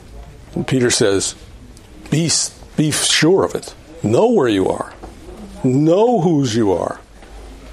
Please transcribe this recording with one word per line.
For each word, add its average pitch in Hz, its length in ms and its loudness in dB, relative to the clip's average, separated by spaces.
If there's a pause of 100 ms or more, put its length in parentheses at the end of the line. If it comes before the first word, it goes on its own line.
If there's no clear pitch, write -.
(680)
Peter 123 240 2
says, 98 440 0 (760)
"Be, 156 200 0 (460)
be 151 140 2
sure 156 540 2
of - 100 -2
it. - 200 -10 (280)
Know 160 280 4
where 160 180 2
you 98 200 2
are. - 240 -6 (720)
Know 170 560 2
whose 143 340 0
you 107 180 2
are. - 280 -4 (720)